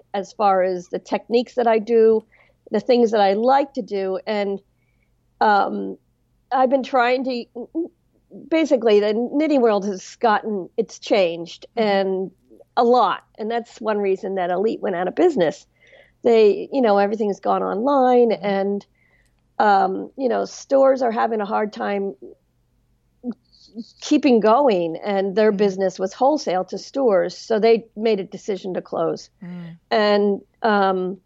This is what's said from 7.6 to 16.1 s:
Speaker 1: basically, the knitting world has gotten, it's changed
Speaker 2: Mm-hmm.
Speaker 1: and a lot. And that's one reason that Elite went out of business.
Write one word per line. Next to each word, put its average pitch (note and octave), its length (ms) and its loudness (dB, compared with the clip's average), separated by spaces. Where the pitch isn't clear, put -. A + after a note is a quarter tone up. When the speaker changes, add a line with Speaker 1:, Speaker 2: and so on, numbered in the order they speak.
Speaker 1:
basically, A#3 500 2
the G#3+ 140 2
knitting C#4 480 0
world G#3 240 2
has F#3+ 320 -10
gotten, G#3 600 -2
it's - 220 -4
changed E3+ 680 -2
Speaker 2:
Mm-hmm. A#3 40 0
Speaker 1:
and F#3+ 500 -2
a B3 60 4
lot. A#3 400 2
And G#3+ 120 -8
that's A#3 300 -8
one G#3+ 200 -4
reason G3 360 -4
that F3+ 160 -2
Elite G3 300 -2
went G3 160 -4
out F#3 100 -4
of - 80 -6
business. C4+ 500 0